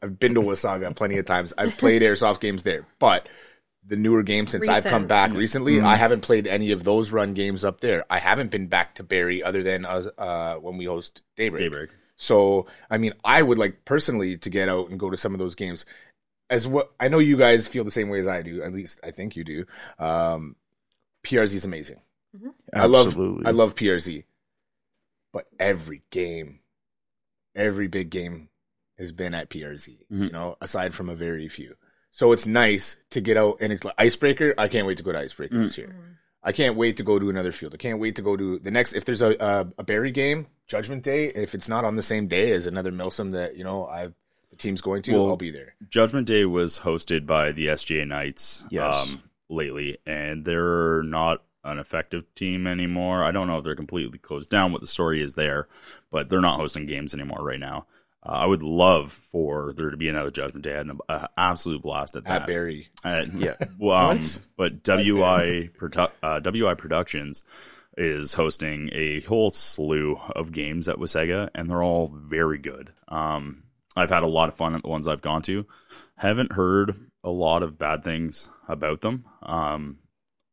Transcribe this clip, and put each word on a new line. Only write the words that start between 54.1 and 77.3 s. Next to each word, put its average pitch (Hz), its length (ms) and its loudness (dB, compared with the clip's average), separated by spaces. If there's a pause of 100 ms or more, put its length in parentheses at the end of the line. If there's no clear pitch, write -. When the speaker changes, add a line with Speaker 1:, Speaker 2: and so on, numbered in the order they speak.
Speaker 4:
closed 73 320 -12
down, 95 220 4
what - 80 -4
the - 60 -12
story 80 360 -2
is 69 120 -6
there, 73 340 -2 (420)
but 73 200 -4
they're 95 100 2
not 80 180 4
hosting 76 280 -6
games 71 280 -8
anymore 71 280 -10
right 67 180 -6
now. 69 260 -10 (400)
Uh, - 60 -8
I 76 140 0
would 95 160 4
love 80 500 4
for 73 600 -4
there 78 160 -4
to 73 60 -8
be 78 120 -4
another 73 220 -4
Judgment 69 340 -8
Day. 73 100 -6
I - 40 -6
had 73 80 -6
an, 71 120 -12 (100)
a 78 280 -6
absolute 87 460 0
blast 71 340 -6
at 60 100 -12
Speaker 1:
At 92 140 -2
Speaker 4:
that. - 60 -6
Speaker 1:
Barrie. 85 420 -6 (160)
Speaker 4:
At, 82 300 -2
Speaker 3:
Yeah. 87 200 -2 (240)
Speaker 4:
well, 92 320 6
um, - 80 2
Speaker 3:
What? 78 220 -8 (160)
Speaker 4:
but 90 160 0
Speaker 1:
At - 120 -16
Speaker 4:
W 101 400 4
I 90 140 6
Speaker 1:
Barrie. 87 400 0
Speaker 4:
Produ-, 87 320 0 (120)
uh, 78 180 -2
W 98 280 0
I 87 60 2
Productions 76 680 -4 (540)
is 76 380 -2
hosting 78 580 -2
a 76 300 -4
whole 110 280 2
slew 76 640 -2 (180)
of 82 180 -6
games 80 360 -6
at 85 80 -4
Wasaga, 87 580 -2
and 82 160 -6
they're 87 120 0
all 85 260 2
very 76 500 -2
good. 69 340 -14 (160)
Um, 76 560 -6 (320)
I've 90 140 2
had 85 140 4
a 82 40 2
lot 80 200 4
of 76 80 -10
fun 82 180 -2
at 82 80 -6
the - 60 -10
ones 78 200 -4
I've 76 140 -2
gone 78 200 -2
to. 98 240 -4 (500)
Haven't 110 360 0
heard 98 420 2 (300)
a 90 60 -4